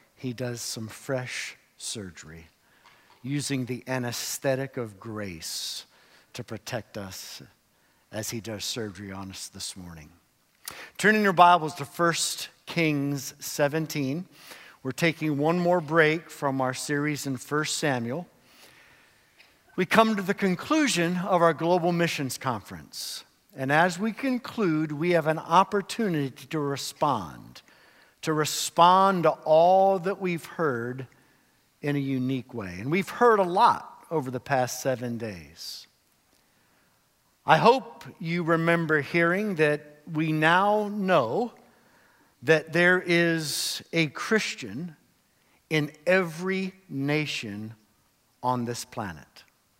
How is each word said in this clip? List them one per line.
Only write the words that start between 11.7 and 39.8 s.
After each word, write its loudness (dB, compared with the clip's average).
to -8
First -2
Kings -2
seventeen. -2
We're -6
taking -2
one 2
more 2
break 2
from -2
our 0
series -2
in -4
First -4
Samuel. -2
We 0
come 4
to -2
the -2
conclusion 0
of 2
our 6
Global 2
Missions -2
Conference. -8
And -2
as 4
we -4
conclude, -2
we 0
have 4
an 0
opportunity 0
to -4
respond, -4
to -2
respond 4
to 6
all 4
that -4
we've -4
heard -4
in -2
a 0
unique -4
way. -10
And -6
we've 0
heard 4
a 4
lot 2
over -2
the -6
past -2
seven -2
days. -12
I 8
hope 4
you -2
remember 2
hearing 0
that 0